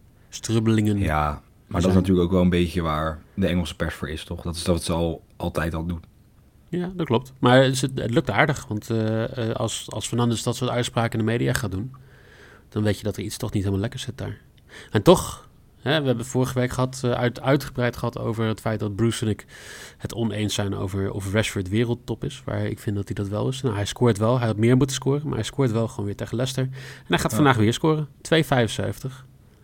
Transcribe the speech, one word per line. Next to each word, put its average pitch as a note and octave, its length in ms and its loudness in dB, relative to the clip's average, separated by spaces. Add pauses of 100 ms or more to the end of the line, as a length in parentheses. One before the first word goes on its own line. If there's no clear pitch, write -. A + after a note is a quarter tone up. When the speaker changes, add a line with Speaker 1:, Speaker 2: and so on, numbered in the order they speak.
(300)
Speaker 1:
strubbelingen A2 680 2
Speaker 2:
Ja, D#2 280 2
maar D2 160 -4 (260)
dat F#2 100 -4
is F2 60 4
Speaker 1:
zijn. F#2 120 6
Speaker 2:
natuurlijk F2+ 300 6
ook F2 60 -2
wel F#2 100 6
een F2+ 80 6
beetje F2 320 2
waar D#2 400 -2 (120)
de G2 140 0
Engelse E2+ 280 -2
pers D#2+ 200 -4
voor - 140 -8
is, D#2 140 -8
toch? E2+ 180 -10
Dat E2 140 -6
is - 100 -8
wat E2+ 180 2
ze F2+ 100 -2
al, E2 300 -2 (120)
altijd E2 380 -4
al D#2+ 120 -6
doen. E2+ 180 -6 (680)
Speaker 1:
Ja, F3 240 -4
dat E3 100 -4
klopt. A#2+ 340 -2
Maar B2+ 240 8
het, C3 180 2
het C3 300 -4
lukt C#3 180 0
aardig, C3 380 0
want, G#2+ 220 -6
eh, A2 600 -2
eh, A2+ 60 -4
als, - 360 -4
als - 160 -6
Fernandes A#2 360 0
dat A#2+ 120 0
soort A#2+ 160 -2
uitspraken A#2+ 480 0
in G#2+ 60 0
de A2+ 60 2
media B2+ 220 0
gaat F#2+ 180 -4
doen, A2 200 -6 (800)
dan A2 140 -2
weet G#2 140 2
je - 60 -12
dat G#2 140 -4
er - 60 -6
iets - 140 -8
toch A2 140 -6
niet G#2+ 120 0
helemaal G2 180 0
lekker B2+ 180 -4
zit - 180 -10
daar. G2+ 200 -8 (540)
En G#2+ 100 2
toch, - 480 4 (320)
hè, D3 200 0
we C3+ 60 0
hebben A#2+ 180 0
vorige B2+ 340 0
week B2 120 0
gehad, C3 320 -2
eh, A#2+ 80 0
uit-, A#2+ 300 0
uitgebreid B2+ 560 0
gehad A#2 220 -4
over A2+ 260 -2
het A2 140 -2
feit A2 200 -2
dat G#2 160 -4
Bruce A2+ 300 2
en G#2+ 60 2
ik - 140 -4 (520)
het - 160 -8
oneens G#2 400 -2
zijn G2+ 220 -2
over G2 360 -2
of F#2+ 220 -4
Rashford G2+ 360 0
wereldtop A#2 540 -2
is, - 220 -8
waar G#2 200 -2
ik G#2+ 140 -4
vind G#2 160 -4
dat G2+ 100 -2
hij F#2+ 100 -6
dat G2+ 120 -4
wel G#2 200 -2
is. C3 140 -4
Nou, A#2 140 0
hij G2+ 100 -2
scoort A#2 320 2
wel, A2+ 200 4
hij A#2+ 100 2
had G#2+ 100 0
meer A#2+ 200 6
moeten C3 180 2
scoren, C#3+ 300 -2
maar C3+ 100 -2
hij A2 80 -2
scoort C3 280 0
wel A2+ 160 0
gewoon G2+ 180 -6
weer G2+ 100 -4
tegen - 200 -6
Leicester. C3 280 -2
En C3 80 -4 (360)
hij E3+ 120 0
gaat - 120 0
Speaker 2:
Ja. A2 60 0
Speaker 1:
vandaag C#3 200 6
weer A2 160 4
scoren. D#3 340 0 (140)
Twee D#3+ 240 2
vijfenzeventig. A2 800 -2 (380)